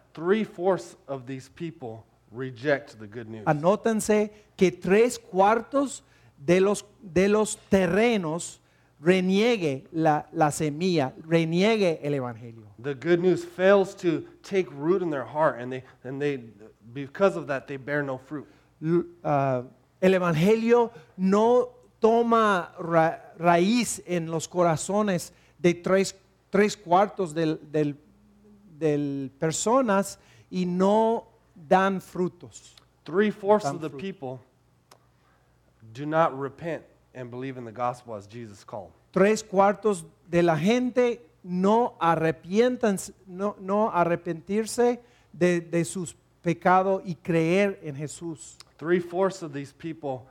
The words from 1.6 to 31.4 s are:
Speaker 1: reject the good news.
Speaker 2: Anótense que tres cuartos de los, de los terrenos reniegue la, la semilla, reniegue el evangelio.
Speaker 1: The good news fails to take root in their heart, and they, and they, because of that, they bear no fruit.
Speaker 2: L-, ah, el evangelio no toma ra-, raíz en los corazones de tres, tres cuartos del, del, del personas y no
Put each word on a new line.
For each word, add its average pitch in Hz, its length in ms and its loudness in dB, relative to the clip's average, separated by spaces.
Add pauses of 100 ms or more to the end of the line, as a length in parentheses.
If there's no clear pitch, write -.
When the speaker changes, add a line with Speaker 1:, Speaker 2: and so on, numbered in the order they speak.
Speaker 1:
reject 127 640 -4
the 107 80 -16
good 110 200 -14
news. 110 180 -10
Speaker 2:
Anótense 208 840 0 (240)
que 180 160 2
tres 214 480 2
cuartos 226 840 0 (340)
de 170 220 2
los, 196 260 0 (160)
de 185 280 0
los 208 280 0 (120)
terrenos 185 920 0 (420)
reniegue 185 920 2
la, 160 400 2
la 156 200 2
semilla, 156 640 -2 (140)
reniegue 170 760 2
el 147 100 -2
evangelio. 117 500 -8 (180)
Speaker 1:
The 143 120 -8
good 165 260 0
news 175 240 2
fails 190 520 2
to 156 300 -2 (180)
take 185 280 -4
root 160 300 0
in 175 80 -4
their 135 160 -4
heart, 131 340 0
and 127 120 -8
they, 131 120 -10 (200)
and 135 180 -8
they, 139 220 -4 (500)
because 151 420 -2
of 147 120 -10
that, 135 200 -6
they 143 100 -10
bear 143 260 -4
no 135 140 -6
fruit. - 300 -14 (340)
Speaker 2:
L-, 170 240 0 (180)
ah, 135 400 0 (380)
el 190 120 6
evangelio 214 800 2 (260)
no 214 520 2 (300)
toma 220 800 2
ra-, 165 600 0
raíz 180 680 2
en 170 240 -4
los 165 180 -6
corazones 180 840 -2 (260)
de 175 140 4
tres, 185 420 0 (340)
tres 202 280 2
cuartos 180 560 0
del, 156 260 -2 (120)
del, 147 240 0 (840)
del 143 600 -2
personas 196 800 0 (320)
y 180 140 -2
no 208 600 0 (280)